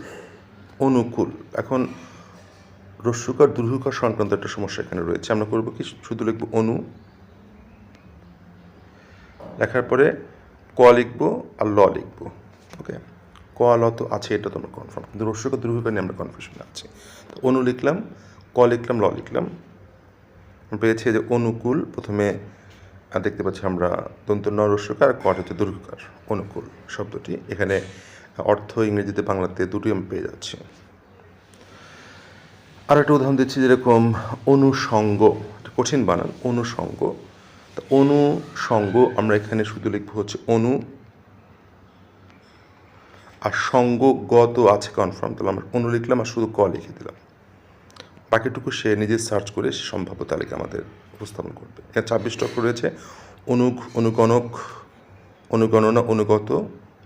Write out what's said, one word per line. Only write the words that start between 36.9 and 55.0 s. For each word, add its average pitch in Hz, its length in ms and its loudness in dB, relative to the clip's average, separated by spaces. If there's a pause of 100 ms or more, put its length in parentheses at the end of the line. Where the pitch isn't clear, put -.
তো - 140 -10
অনুষঙ্গ 127 1300 2
আমরা 107 200 2
এখানে 107 280 -2
শুধু - 260 -6
লিখবো 104 300 -8
হচ্ছে - 260 -6
অনু, 117 360 2 (2500)
আর 107 140 -2
সঙ্গ 123 720 2
গ 120 260 6
তো 120 140 6
আছে 104 280 4
কনফার্ম, 95 380 -2
তাহলে 98 160 -4
আমরা 95 220 -4
অনু 120 160 0
লিখলাম 117 320 0
আর 113 40 -2
শুধু 113 220 -2
ক 110 140 -2
লিখে 92 380 0
দিলাম। - 160 -16 (1160)
বাকিটুকু 123 400 0
সে 107 260 0
নিজে 107 220 0
সার্চ - 320 -4
করে 127 220 -2
সে - 120 -8
সম্ভাব্য - 400 -8
তালিকা - 320 -6
আমাদের - 240 -8 (340)
উপস্থাপন - 360 -12
করবে। - 400 -20
এখানে 117 160 0
ছাব্বিশটি 113 380 -2
অক্ষর 120 180 -4
রয়েছে, 120 280 -2 (560)
অনুগ, 123 340 2 (140)
অনুগণক, 117 640 2 (920)